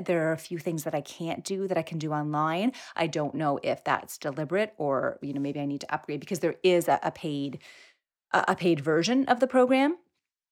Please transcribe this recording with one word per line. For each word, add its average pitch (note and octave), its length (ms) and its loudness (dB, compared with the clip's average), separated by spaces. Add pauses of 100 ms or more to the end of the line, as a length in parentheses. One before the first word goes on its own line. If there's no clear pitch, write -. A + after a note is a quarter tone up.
there E3+ 240 2
are D#3+ 60 2
a D#3 40 -2
few E3+ 220 -8
things D#3+ 240 -4
that D#3+ 100 -4
I D3+ 60 0
can't - 460 -8
do F#3+ 240 -4
that F3+ 80 0
I D#3+ 60 0
can E3 160 -6
do D#3 120 -4
online. D#3 600 0 (240)
I E3 100 0
don't D3+ 260 -2
know D3+ 300 0
if - 180 -2
that's - 360 -2
deliberate D#3 580 -2
or, C#3 460 -2
you C#3+ 100 -8
know, C#3 80 -4
maybe C#3+ 220 -4
I C#3+ 40 -4
need C#3+ 140 -4
to - 140 -8
upgrade D3 260 -6
because E3+ 200 -6
there E3 240 0
is F3 260 6
a, - 120 4
a D#3+ 100 -2
paid, C#3+ 480 -6 (760)
a, - 160 4
a F3 80 2
paid E3+ 240 2
version E3+ 480 2
of B3 100 4
the B3+ 80 4
program. C4 480 4 (560)